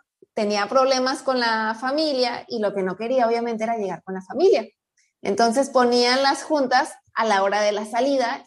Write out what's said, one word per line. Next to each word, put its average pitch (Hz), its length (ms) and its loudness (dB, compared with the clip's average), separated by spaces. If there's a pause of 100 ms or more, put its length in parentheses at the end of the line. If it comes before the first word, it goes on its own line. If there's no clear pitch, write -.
(340)
tenía 208 340 -2
problemas 262 540 2
con 254 180 0
la 220 400 0
familia 262 680 -2
y 233 120 -6
lo 202 140 -2
que 196 80 -2
no 185 140 -4
quería, 233 300 0
obviamente, 233 380 -2
era 233 120 -2
llegar 185 280 -6
con 190 100 -10
la 190 80 -10
familia. 247 420 0 (580)
Entonces 233 480 0
ponían 247 520 2
las 277 220 0
juntas 277 480 0 (220)
a 226 100 -2
la 202 180 2
hora 202 200 0
de 208 100 2
la 214 140 -4
salida 254 600 0